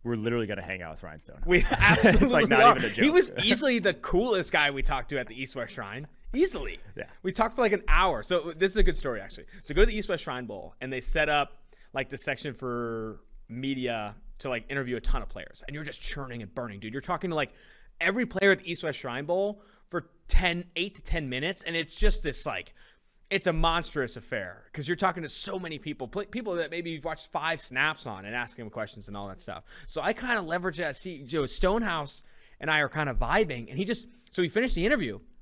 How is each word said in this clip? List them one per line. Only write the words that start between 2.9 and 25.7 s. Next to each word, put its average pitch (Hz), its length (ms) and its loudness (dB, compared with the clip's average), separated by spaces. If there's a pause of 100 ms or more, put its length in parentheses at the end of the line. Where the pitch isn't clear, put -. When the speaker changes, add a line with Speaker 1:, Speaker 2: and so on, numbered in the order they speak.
Speaker 1:
a 101 40 -8
Speaker 2:
He - 80 -2
Speaker 1:
joke. 302 120 6
Speaker 2:
was 359 160 6 (140)
easily 247 340 4
the 185 160 2
coolest 196 560 0
guy 147 220 4
we 135 100 -2
talked 131 280 0
to 139 100 -2
at 120 80 -8
the 113 120 -12
East 131 140 -8
West 120 200 -6
Shrine. 120 340 -10 (260)
Easily. 269 460 -2 (160)
Speaker 1:
Yeah. - 80 -10 (180)
Speaker 2:
We 185 80 -2
talked 226 240 -2
for, 262 80 0
like, 214 100 4
an 202 140 -2
hour. 156 380 4
So 170 320 -2
this 185 160 2
is 180 40 -4
a 175 60 6
good 170 140 6
story, 117 240 -4
actually. - 260 -14 (160)
So - 100 -12
go 170 100 6
to 226 40 10
the 214 100 0
East 208 120 -4
West 175 160 -2
Shrine 127 220 -6
Bowl, 98 340 -12
and 131 120 -6
they 127 80 -4
set 151 280 0
up, 147 340 0 (300)
like, 135 160 -4
the 135 100 -10
section 135 360 -6
for 117 680 -6 (280)
media 120 680 -6 (240)
to, 139 80 -8
like, 117 200 -4
interview 127 280 -4
a 113 40 -6
ton 123 220 2
of 98 60 -10
players. - 400 -14
And 143 80 -10
you're 151 80 -8
just - 180 -12
churning 123 400 -8
and 95 100 -12
burning, 107 280 -8
dude. 107 120 -10
You're 135 100 -8
talking 180 280 -4
to, 160 60 -2
like, 143 160 -2 (480)
every 196 260 0
player 196 240 2
at 185 80 6
the 170 120 -10
East - 120 -6
West 151 160 -4
Shrine 131 260 -6
Bowl 196 380 -2 (260)
for - 220 -8 (160)
ten, 175 380 6 (100)
eight 190 220 -4
to - 60 -16
ten 160 260 -2
minutes. 139 340 -4
And 170 140 -6
it's 160 180 -4
just 143 300 4
this, 139 200 -6
like, 98 300 -8 (560)
it's 190 160 0
a 170 60 2
monstrous 165 640 0
affair 101 560 -10
'cause 147 140 -8
you're 170 100 -2
talking 180 260 -2
to 147 60 -10
so 196 300 -6
many 160 200 -8